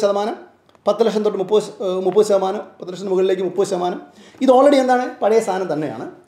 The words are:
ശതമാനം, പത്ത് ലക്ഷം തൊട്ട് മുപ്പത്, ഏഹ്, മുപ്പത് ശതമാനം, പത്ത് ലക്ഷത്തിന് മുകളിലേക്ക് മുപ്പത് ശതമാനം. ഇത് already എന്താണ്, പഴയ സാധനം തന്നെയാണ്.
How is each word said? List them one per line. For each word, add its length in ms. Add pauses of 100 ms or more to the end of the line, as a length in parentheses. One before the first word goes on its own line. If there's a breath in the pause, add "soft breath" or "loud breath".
ശതമാനം, 320 (520)
പത്ത് 180
ലക്ഷം 200
തൊട്ട് 160
മുപ്പത്, 260 (180)
ഏഹ്, 200
മുപ്പത് 240
ശതമാനം, 320 (160)
പത്ത് 140
ലക്ഷത്തിന് 220
മുകളിലേക്ക് 340
മുപ്പത് 220
ശതമാനം. 300 (440 loud breath)
ഇത് 120
already 280
എന്താണ്, 220 (160)
പഴയ 260
സാധനം 240
തന്നെയാണ്. 340 (220)